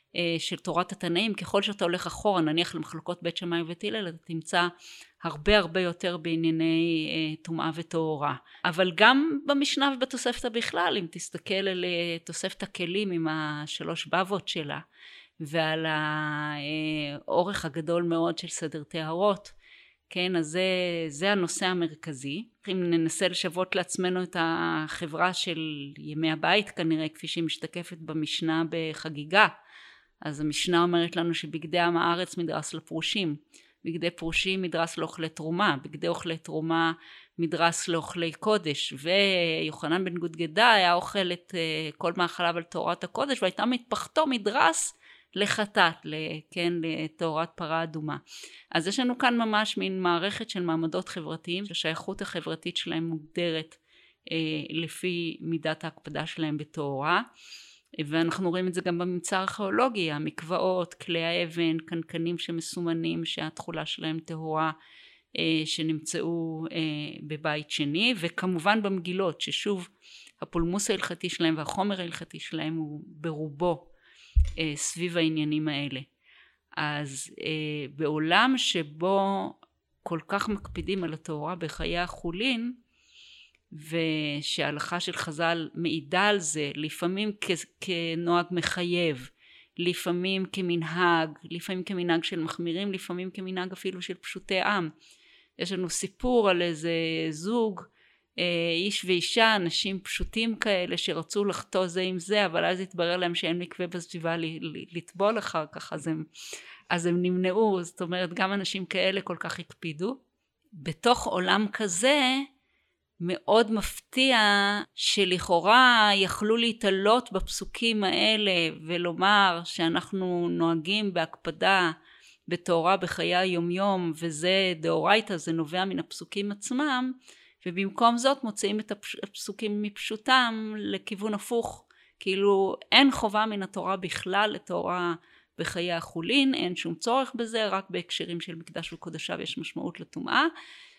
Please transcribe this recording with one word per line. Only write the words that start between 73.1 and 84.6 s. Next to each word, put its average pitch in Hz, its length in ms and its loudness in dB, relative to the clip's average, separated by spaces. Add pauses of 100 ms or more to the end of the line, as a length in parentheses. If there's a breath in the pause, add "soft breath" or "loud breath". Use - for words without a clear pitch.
אה, 156 160 0
סביב 170 420 -2
העניינים 156 500 2
האלה. 139 320 -2 (800 soft breath)
אז, 147 540 -4 (100)
אה, 151 540 -4
בעולם 160 640 4
שבו 190 920 0 (540)
כל 165 240 -2
כך 202 220 -2
מקפידים 190 540 -4
על 160 100 -6
הטהרה 156 420 -6
בחיי 165 420 -4
החולין, 226 760 -2 (1000 loud breath)
ושההלכה 151 1300 -2